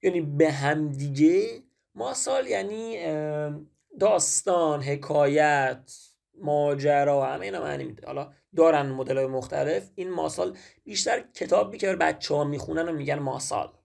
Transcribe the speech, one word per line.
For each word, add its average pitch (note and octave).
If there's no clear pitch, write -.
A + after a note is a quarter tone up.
یعنی F3+
به D3+
هم D3
دیگه، D3+
ماسال C4
یعنی، A3
اه، D3+
داستان، F3
حکایت، C#3+
ماجرا، C#3+
همه D3+
اینا F#3+
معنی C#3+
می‌ده. A#2
حالا C#3
دارن D#3+
مدل‌های C3+
مختلف. D3
این F#3
ماسال F3+
بیشتر A3+
کتابی F3+
که F#3+
بچه‌ها D#3
می‌خونن D#3+
رو E3+
می‌گن D3
ماسال. C3